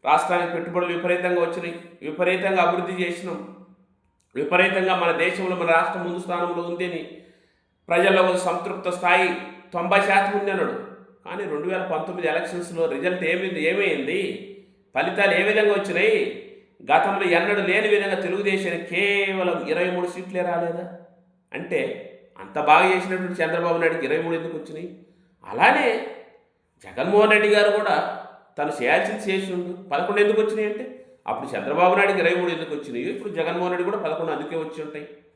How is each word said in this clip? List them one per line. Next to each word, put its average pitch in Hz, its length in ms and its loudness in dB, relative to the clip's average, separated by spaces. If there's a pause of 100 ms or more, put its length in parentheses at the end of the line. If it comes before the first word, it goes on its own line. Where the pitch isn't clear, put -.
రాష్ట్రానికి 170 500 2
పెట్టుబడులు 170 400 -2
విపరీతంగా 175 480 0
వచ్చినాయి, 170 340 -4 (260)
విపరీతంగా 180 600 0
అభివృద్ధి 180 400 0
చేసినాం, 175 360 -6 (960)
విపరీతంగా 185 680 2
మన 170 140 2
దేశంలో 180 380 0
మన 170 220 -2
రాష్ట్రం 175 260 0
ముందు 175 220 -6
స్థానంలో 175 460 -4
ఉంది 175 180 -4
అని 165 120 -8 (880)
ప్రజల్లో 185 340 6
ఒక 180 240 2
సంతృప్త 180 500 -4
స్థాయి 180 320 4 (420)
తొంభై 180 300 2
శాతం 196 380 2
ఉంది 202 140 -2
అన్నాడు. 170 220 -2 (480)
కానీ 196 200 -10 (100)
రెండు 147 160 -4
వేల 185 160 -2
పంతొమ్మిది 170 480 -4
ఎలక్షన్స్లో 175 500 -4 (100)
రిజల్ట్ 180 380 -2
ఏమైంది, 180 380 -2
ఏమైంది, 180 520 0 (760)
ఫలితాలు 185 440 2
ఏ 196 40 2
విధంగా 208 300 4
వచ్చినాయి? 190 460 2 (680)
గతంలో 190 360 2 (120)
ఎన్నడూ 196 320 0
లేని 208 200 2
విధంగా 196 360 2
తెలుగుదేశానికి 185 640 -2
కేవలం 190 680 0 (160)
ఇరవై 180 220 0
మూడు 175 140 -2
సీట్లే 180 420 -6
రాలేదా? 170 360 -4 (640)
అంటే 170 280 -4 (600)
అంత 98 180 -8 (120)
బాగా 170 200 8
చేసినటువంటి 185 520 -2
చంద్రబాబు 170 400 0
నాయుడుకి 165 260 0
ఇరవై 160 160 0
మూడు 165 140 -2
ఎందుకు 160 200 -8
వచ్చినాయి? 160 300 -12 (560)
అలానే 226 440 4 (960)
జగన్మోహన్ 202 500 4
రెడ్డి 208 200 6
గారు 208 240 6
కూడా 214 180 2 (580)
తను 151 240 -4
చేయాల్సింది 185 480 0
చేసి 190 280 -2
ఉండు, 180 200 -6 (160)
పదకొండు 202 340 0
ఎందుకు 214 180 4
వచ్చినాయి 214 280 0
అంటే 220 160 -8 (420)
అప్పుడు - 220 -6
చంద్రబాబు 156 480 4
నాయుడుకి 196 260 4
ఇరవై 175 160 4
మూడు 175 160 0
ఎందుకు 156 200 -8
వచ్చినాయి, 147 280 -6 (100)
ఇప్పుడు 208 260 -8
జగన్మోహన్ 180 360 -2
రెడ్డి 175 140 -2
కూడా 208 160 -4
పదకొండు 156 300 -4
అందుకే 151 220 -8
వచ్చి 156 260 -8
ఉంటాయి. 147 240 -12 (280)